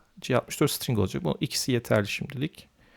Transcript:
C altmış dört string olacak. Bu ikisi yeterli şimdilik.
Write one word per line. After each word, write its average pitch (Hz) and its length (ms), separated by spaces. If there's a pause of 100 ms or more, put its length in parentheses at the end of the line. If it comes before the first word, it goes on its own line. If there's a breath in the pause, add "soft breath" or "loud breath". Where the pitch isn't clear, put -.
(200)
C 127 160
altmış - 240
dört 147 100
string - 280
olacak. 98 260
Bu 147 160
ikisi - 320
yeterli 113 360
şimdilik. - 600 (280 soft breath)